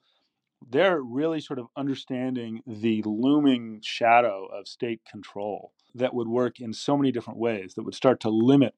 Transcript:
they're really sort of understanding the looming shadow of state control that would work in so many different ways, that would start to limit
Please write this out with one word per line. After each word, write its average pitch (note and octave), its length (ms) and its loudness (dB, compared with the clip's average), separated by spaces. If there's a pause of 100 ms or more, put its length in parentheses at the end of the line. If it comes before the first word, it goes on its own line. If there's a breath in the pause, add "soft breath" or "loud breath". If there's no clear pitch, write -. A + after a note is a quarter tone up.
(680)
they're E3 320 2
really C#3+ 400 -4
sort C#3 200 -10
of A#2 160 -12
understanding B2+ 880 -6
the A2 400 -2
looming A#2+ 800 2
shadow A2+ 680 2
of G2+ 160 -12
state A#2 420 -8
control G2+ 640 -12 (220)
that B2 200 -2
would A#2+ 140 -4
work B2 320 -2
in A2+ 140 -10
so C#3+ 240 0
many C#3 140 2
different A2+ 280 -6
ways, G#2+ 340 -4
that A2 100 -8
would G2+ 120 -10
start B2+ 240 4
to A2+ 100 -2
limit A#2+ 480 6